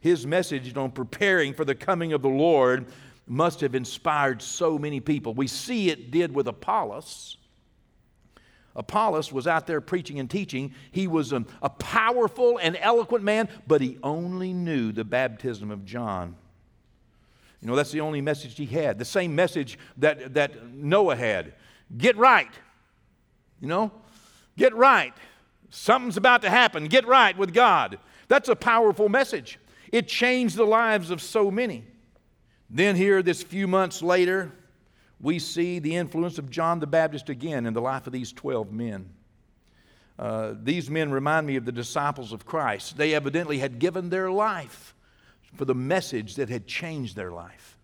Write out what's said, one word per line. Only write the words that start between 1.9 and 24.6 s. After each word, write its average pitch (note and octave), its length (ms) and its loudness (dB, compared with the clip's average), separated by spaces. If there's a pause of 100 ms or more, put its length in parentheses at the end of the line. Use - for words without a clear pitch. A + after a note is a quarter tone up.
of C#3+ 100 0
the C3+ 80 2
Lord C3+ 580 4 (400)
must C#3 340 -2
have C3 140 -2
inspired C3+ 680 -2
so D#3+ 360 -2
many C#3+ 220 -6
people. C3 340 -4
We C3 140 -2
see G#3+ 420 -2
it A#2+ 220 -6
did D#3+ 220 0
with C3+ 140 0
Apollos. C3 920 -6 (1400)
Apollos D#3+ 560 -2
was C3+ 140 -4
out D#3+ 220 0
there D#3 140 -2
preaching D#3+ 380 -6
and C3 80 -6
teaching. C#3+ 460 -6 (180)
He F#3+ 140 -2
was D#3 260 0
a, B2 140 -2 (160)
a - 80 -2
powerful A#3+ 880 0
and E3+ 240 -2
eloquent A3+ 420 2
man, G#3+ 240 0 (200)
but D3 140 4
he B2+ 200 -4
only F3+ 500 -6
knew D#3+ 400 -2
the A2 120 -6
baptism A#2 680 -4
of G2+ 160 -12
John. F#2+ 500 -6 (1300)
You A2 60 -10
know, A#2+ 80 -2
that's C#3+ 160 0
the D3+ 100 -4
only D3+ 180 -4
message C#3+ 380 -6
he D3 80 -8
had. B2+ 320 -2
The A#2 80 -8
same F3 300 -2
message D3+ 420 0 (200)
that, C3 360 0
that B2 400 -2
Noah D3+ 420 2
had. G2+ 380 -2 (420)
"Get G3+ 220 4
right." A3 320 6 (1120)
You C3 60 -10
know, G3 240 0 (680)
"Get A#3+ 180 6